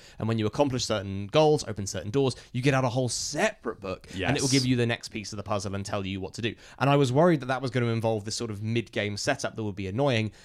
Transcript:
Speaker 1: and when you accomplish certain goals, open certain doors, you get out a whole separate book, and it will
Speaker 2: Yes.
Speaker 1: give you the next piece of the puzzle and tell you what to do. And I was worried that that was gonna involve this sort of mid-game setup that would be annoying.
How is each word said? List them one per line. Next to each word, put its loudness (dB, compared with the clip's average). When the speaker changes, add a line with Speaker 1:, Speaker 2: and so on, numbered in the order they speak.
Speaker 1:
and -4
when 0
you 2
accomplish 0
certain -4
goals, 4
open -6
certain -8
doors, 2
you -2
get 4
out 4
a 2
whole 0
separate -2
book, -8
and 0
it 0
will 2
Speaker 2:
Yes. -2
Speaker 1:
give 4
you 4
the 2
next -4
piece -10
of -10
the -6
puzzle -2
and -4
tell -4
you -4
what -8
to -10
do. -2
And 4
I 6
was 4
worried 6
that -10
that -2
was -4
gonna 0
involve 0
this -6
sort -4
of -8
mid-game -2
setup -4
that -6
would -4
be -6
annoying. 0